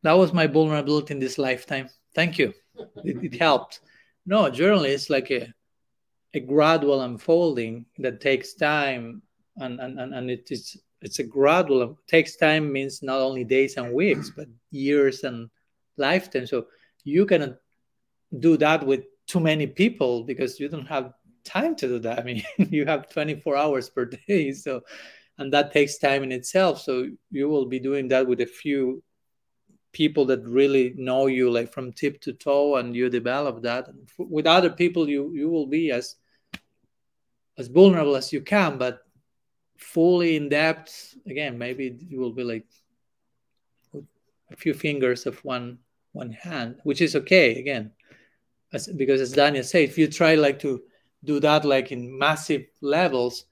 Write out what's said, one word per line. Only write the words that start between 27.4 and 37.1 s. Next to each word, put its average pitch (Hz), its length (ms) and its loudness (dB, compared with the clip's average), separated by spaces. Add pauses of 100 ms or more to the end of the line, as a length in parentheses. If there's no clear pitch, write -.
will 139 180 0
be 131 120 -4
doing 135 280 -4
that 131 180 4
with 123 160 0
a 117 60 -2
few 135 560 -4 (880)
people 151 340 2
that 127 220 0
really 131 500 2
know 131 300 0
you, 127 240 2
like, 117 200 -2
from 127 220 -12
tip 147 280 -4
to 127 120 -8
toe, 143 440 0
and 120 180 -4
you 123 160 0
develop 123 500 -4
that. 120 280 -4
And - 100 -20 (100)
f-, - 180 -10
with 151 200 -2
other 170 240 6
people, 170 360 0
you, 143 280 -4
you 147 160 -2
will 151 160 -2
be 151 240 -2
as, 123 240 -6 (1400)